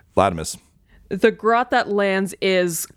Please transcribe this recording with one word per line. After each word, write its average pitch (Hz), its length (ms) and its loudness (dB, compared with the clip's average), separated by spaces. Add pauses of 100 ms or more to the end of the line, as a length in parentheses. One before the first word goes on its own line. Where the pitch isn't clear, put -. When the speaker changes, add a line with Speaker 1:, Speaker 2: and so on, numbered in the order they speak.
(180)
Speaker 1:
Latimus. 92 400 0 (500)
Speaker 2:
The 208 240 2
grot 233 400 0
that 247 160 0
lands 196 540 -2
is 180 440 0 (120)